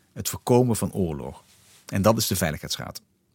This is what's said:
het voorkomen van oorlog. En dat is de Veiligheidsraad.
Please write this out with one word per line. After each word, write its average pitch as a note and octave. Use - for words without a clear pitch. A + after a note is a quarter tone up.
het -
voorkomen B2
van F#2
oorlog. C#2+
En G2+
dat A2
is A2+
de G2+
Veiligheidsraad. -